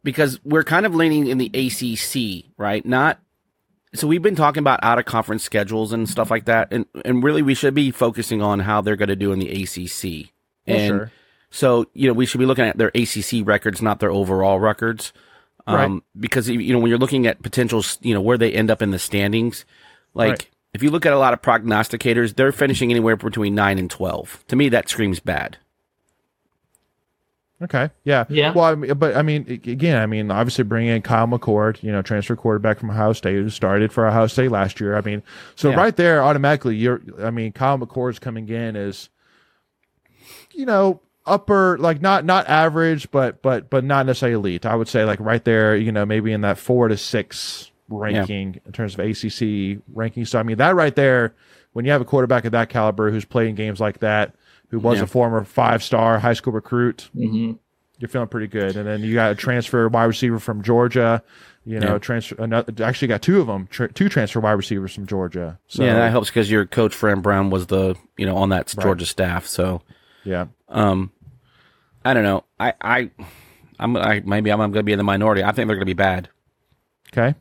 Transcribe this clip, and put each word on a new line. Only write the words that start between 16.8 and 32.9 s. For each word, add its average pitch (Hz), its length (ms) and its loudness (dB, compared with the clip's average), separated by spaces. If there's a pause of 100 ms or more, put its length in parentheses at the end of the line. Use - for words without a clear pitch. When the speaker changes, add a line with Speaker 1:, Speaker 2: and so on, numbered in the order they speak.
Speaker 1:
you're 117 80 2
looking 127 300 2
at - 160 -4
potential, 117 360 0
s-, - 220 -6
you 117 140 0
know, 98 60 0
where 117 180 2
they 113 140 2
end 110 180 2
up 110 100 0
in 104 80 0
the 95 80 -2
standings, 107 680 -2 (500)
like, 113 140 2
Speaker 2:
Right. - 200 -4 (240)
Speaker 1:
if 104 80 -6
you 147 80 2
look 160 160 0
at 147 80 4
a 139 60 4
lot 127 140 4
of 117 100 -6
prognosticators, 113 920 0
they're 135 160 4
finishing 131 380 0
anywhere 113 260 4
between 104 380 -4
nine 101 240 2
and 92 120 -4
twelve. - 580 -8
To 127 80 -2
me, 143 140 4
that 113 200 0
screams 98 300 -2
bad. - 380 -6 (2000)
Speaker 2:
Okay. 147 300 -2 (140)
Yeah. 135 260 2
Speaker 3:
Yeah. 151 220 2
Speaker 2:
Well, 175 140 4
I 160 100 4
mean, 143 200 -2
but, 139 200 0
I 143 80 2
mean, 151 240 0
a-, 120 240 -8
again, 135 280 2
I 110 60 2
mean, 107 240 -2
obviously 117 340 0
bringing 113 320 0
in 110 60 0
Kyle 113 240 2
McCord, 110 560 0
you 107 100 -6
know, 98 120 -2
transfer 107 320 -2
quarterback 107 420 0
from 110 140 -6